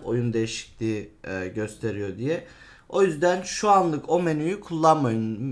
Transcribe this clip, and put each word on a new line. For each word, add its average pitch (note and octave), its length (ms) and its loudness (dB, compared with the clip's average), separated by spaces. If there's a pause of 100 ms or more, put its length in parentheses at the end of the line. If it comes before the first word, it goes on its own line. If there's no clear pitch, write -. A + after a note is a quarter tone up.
oyun A#2+ 280 0
değişikliği, A2+ 760 -4 (140)
e, F#2 240 -6
gösteriyor G#2 680 -6
diye. C#3+ 280 -4 (420)
O G3 140 2
yüzden F3 400 2
şu - 280 -2
anlık F3 380 2
o F3 140 2
menüyü E3 380 -2
kullanmayın. B2+ 920 2